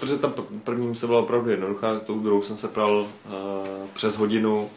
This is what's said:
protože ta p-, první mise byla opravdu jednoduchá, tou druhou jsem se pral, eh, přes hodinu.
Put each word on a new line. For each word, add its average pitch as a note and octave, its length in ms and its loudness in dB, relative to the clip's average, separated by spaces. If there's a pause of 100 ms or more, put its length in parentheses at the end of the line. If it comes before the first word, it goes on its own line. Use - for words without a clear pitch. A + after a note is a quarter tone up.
protože C3+ 160 0
ta C3+ 120 2
p-, A#2+ 140 -6 (220)
první A#2+ 220 -2
mise A#2 200 -2
byla A#2 140 6
opravdu A#2 300 2
jednoduchá, G2+ 500 0
tou G#2+ 200 -4
druhou G#2 220 4
jsem G#2 140 -6
se G#2+ 120 -6
pral, G#2 380 2 (200)
eh, G#2 40 -12 (640)
přes G#2+ 240 0
hodinu. G#2+ 580 2